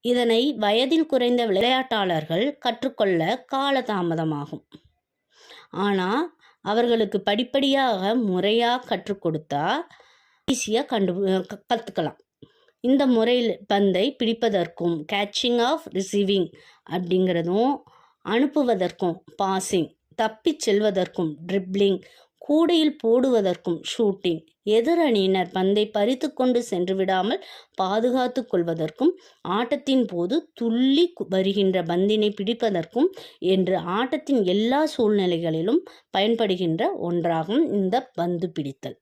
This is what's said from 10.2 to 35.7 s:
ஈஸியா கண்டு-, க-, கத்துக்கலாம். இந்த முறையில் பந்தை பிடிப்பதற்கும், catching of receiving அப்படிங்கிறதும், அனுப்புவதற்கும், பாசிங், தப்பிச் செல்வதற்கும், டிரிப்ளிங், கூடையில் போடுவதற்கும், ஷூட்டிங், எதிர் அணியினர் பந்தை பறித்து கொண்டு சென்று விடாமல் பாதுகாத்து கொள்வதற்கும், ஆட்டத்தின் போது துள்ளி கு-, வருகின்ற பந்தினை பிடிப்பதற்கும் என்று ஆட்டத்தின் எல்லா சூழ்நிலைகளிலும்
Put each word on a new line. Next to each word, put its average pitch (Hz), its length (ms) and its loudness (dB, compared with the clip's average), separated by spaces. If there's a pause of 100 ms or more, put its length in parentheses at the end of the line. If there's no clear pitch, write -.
ஈஸியா 240 340 -2
கண்டு-, 190 600 0
க-, - 180 -14 (100)
கத்துக்கலாம். 185 440 -6 (640)
இந்த 269 280 2
முறையில் 233 600 2
பந்தை 202 560 2
பிடிப்பதற்கும், 175 920 -2
catching 208 460 -2
of 220 220 0 (100)
receiving 190 600 0 (400)
அப்படிங்கிறதும், 180 840 0 (520)
அனுப்புவதற்கும், 220 840 0 (280)
பாசிங், 190 560 -2 (160)
தப்பிச் 220 540 -2
செல்வதற்கும், 190 680 0 (160)
டிரிப்ளிங், 190 500 0 (360)
கூடையில் 311 600 2 (100)
போடுவதற்கும், 214 720 2 (160)
ஷூட்டிங், 185 480 -2 (180)
எதிர் 233 360 2
அணியினர் 190 520 2
பந்தை 202 380 2
பறித்து 254 440 -2
கொண்டு 247 300 0
சென்று 185 320 -2
விடாமல் 190 480 0 (300)
பாதுகாத்து 247 760 -2
கொள்வதற்கும், 170 580 0 (320)
ஆட்டத்தின் 254 640 0
போது 185 480 -2
துள்ளி 269 680 2
கு-, - 100 -4
வருகின்ற 190 540 2
பந்தினை 208 580 0
பிடிப்பதற்கும் 214 640 0 (320)
என்று 185 380 2
ஆட்டத்தின் 226 640 -2
எல்லா 226 440 2 (100)
சூழ்நிலைகளிலும் 180 800 0 (400)